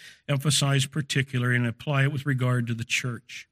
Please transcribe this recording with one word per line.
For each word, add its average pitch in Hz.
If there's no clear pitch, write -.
emphasize 139
particularly 131
and 120
apply 135
it 139
with 139
regard 123
to 117
the 113
church. -